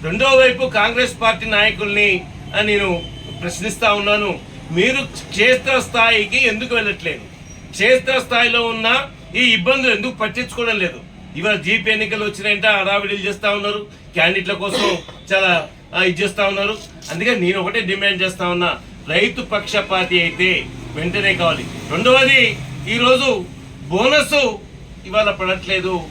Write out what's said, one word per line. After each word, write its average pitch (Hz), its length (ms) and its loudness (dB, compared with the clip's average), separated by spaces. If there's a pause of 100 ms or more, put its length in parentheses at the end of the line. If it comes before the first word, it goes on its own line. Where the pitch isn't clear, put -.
రెండో 196 220 0
వైపు 262 400 6
కాంగ్రెస్ 233 560 2
పార్టీ 226 240 2
నాయకుల్ని, 208 760 2 (360)
ఆ, 208 40 2
నేను 202 400 0 (400)
ప్రశ్నిస్తా 208 520 -2
ఉన్నాను, 208 460 0 (320)
మీరు 240 300 2 (280)
క్షేత్రస్థాయికి 233 1160 2
ఎందుకు 240 280 -2
వెళ్ళట్లేదు? 175 500 -4 (460)
క్షేత్రస్థాయిలో 240 960 2
ఉన్న 226 200 -2 (480)
ఈ 226 40 0
ఇబ్బందులు 247 560 4
ఎందుకు 233 160 -4
పట్టించుకోవడం 233 680 -4
లేదు? 180 200 -4 (360)
ఇవాళ 196 200 0
జీపీ 190 360 0
ఎన్నికలు 214 340 -2
వచ్చినాయంటే 202 420 -2
హడావిడిలు 202 600 0
చేస్తా 202 220 -2
ఉన్నారు, 208 380 -2 (260)
క్యాండిడేట్ల 185 400 0
కోసం 196 440 0 (360)
చాలా, 180 340 2 (280)
ఆ, 180 80 0
ఇది 180 200 0
చేస్తా 202 240 -2
ఉన్నారు. 202 300 -2 (340)
అందుకని 208 280 0
నేను 180 200 2
ఒకటే 226 220 -2
డిమాండ్ 196 400 -2
చేస్తా 185 260 -2
ఉన్నా, 175 240 0 (380)
రైతు 202 320 0
పక్షపాతి 196 800 0
అయితే 170 440 0 (300)
వెంటనే 190 380 0
కావాలి. 156 320 0 (260)
రెండవది, 254 680 4 (380)
ఈరోజు 247 500 4 (420)
బోనస్ 254 680 2 (520)
ఇవాళ 208 240 2
పడట్లేదు 185 800 -2